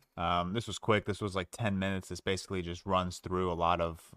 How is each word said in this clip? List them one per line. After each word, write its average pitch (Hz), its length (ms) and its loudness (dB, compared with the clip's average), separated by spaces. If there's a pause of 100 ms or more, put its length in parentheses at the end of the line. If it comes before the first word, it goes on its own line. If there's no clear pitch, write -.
(160)
Um, 87 380 2
this 113 120 -2
was 98 140 -6
quick. 104 240 4
This 101 160 -4
was, 98 160 -2
like, 90 160 -2
ten 104 260 0
minutes. 95 300 -2
This 90 120 -8
basically 95 420 -2
just 85 220 -8
runs 92 340 0
through 92 340 0
a - 20 -2
lot 85 260 4
of 82 360 -4